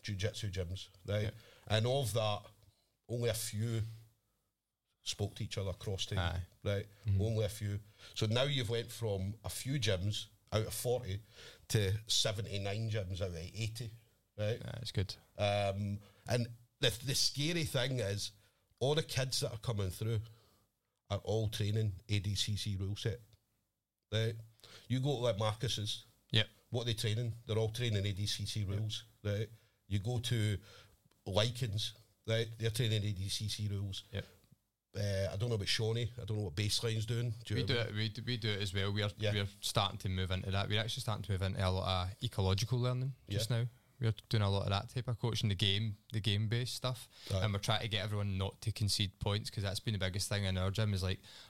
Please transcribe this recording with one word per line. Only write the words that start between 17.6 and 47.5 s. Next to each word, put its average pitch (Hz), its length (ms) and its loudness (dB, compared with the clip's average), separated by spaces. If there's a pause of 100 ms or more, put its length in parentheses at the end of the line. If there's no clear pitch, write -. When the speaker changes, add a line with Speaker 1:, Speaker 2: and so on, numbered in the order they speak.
Speaker 1:
thing 127 360 0
is, 101 300 -2 (500)
all 135 140 4
the 156 80 2
kids 131 380 -2
that 147 120 -2
are 107 60 -6
coming 101 320 0
through 110 300 0 (880)
are 98 140 0
all 110 240 2
training 107 440 0 (160)
A 104 120 2
D 98 140 0
C 104 220 0
C 98 240 -2
rule 98 160 -2
set, - 240 -4 (920)
right? 110 220 10 (540)
You 127 120 4
go 139 160 4
to, 117 60 0
like, 117 160 4
Marcus's, 107 640 0 (260)
Speaker 2:
Yep. 107 160 8 (240)
Speaker 1:
what 117 120 0
are - 40 -4
they 117 80 0
training? 110 380 0 (140)
They're 110 120 0
all 110 120 4
training 110 360 0
A 104 60 0
D 101 140 -2
C 101 200 -2
C - 140 -2
Speaker 2:
Yep. 98 80 -2
Speaker 1:
rules, 107 360 -2 (180)
right? 104 260 6 (400)
You 101 100 4
go 123 200 0
to 110 380 4 (720)
Lycans, 107 640 2 (340)
right? 113 200 2 (120)
They're 113 120 2
training 110 340 2
A 107 80 0
D 95 160 -4
C 107 200 -2
C 104 220 -2
rules. 98 420 -4
Speaker 2:
Yep. 98 120 -4 (720)
Speaker 1:
Uh, 98 360 0
I - 40 -6
don't 113 120 0
know 117 80 2
about 101 100 -2
Shawnee. 117 420 0 (140)
I - 20 -6
don't 104 120 -2
know 104 80 -2
what 80 100 -6
Baseline's 110 500 0
doing. 120 300 -2 (100)
Do 107 100 -4
you - 20 2
Speaker 2:
We - 60 2
Speaker 1:
know 104 40 -2
Speaker 2:
do 135 120 2
Speaker 1:
what 113 100 0
I - 20 -6
mean? 104 60 -4
Speaker 2:
it. - 20 -2
We 110 120 2
do, 107 160 -8
we 123 100 -2
do 110 140 -2
it 101 120 -2
as 98 100 -2
well. 101 200 0
We 104 100 0
are, 101 160 2
Speaker 1:
Yeah. 104 140 0
Speaker 2:
we 104 80 2
are 98 80 0 (120)
starting 101 380 0
to - 100 -4
move 92 220 0
into 95 220 -2
that. 98 160 0
We're 104 120 2
actually 113 200 -4
starting 104 240 -4
to 104 80 -2
move 95 100 0
into 95 240 0
a - 20 4
lot 92 380 0
of 92 40 -4 (120)
ecological 101 560 2
learning 127 340 -2 (160)
just 113 220 -2
Speaker 1:
Yeah. 120 120 2
Speaker 2:
now. - 20 0 (360)
We're 113 140 2 (140)
doing 110 160 2
a 98 60 4
lot 98 140 2
of 101 60 -2
that 101 200 0
type - 180 -6
of 117 100 -2
coaching, 113 300 0
the 101 80 2
game, 104 400 2 (160)
the 107 80 -2
game-based 107 540 0
stuff, - 340 -4 (240)
Speaker 1:
Aye. 98 100 2
Speaker 2:
and 107 100 2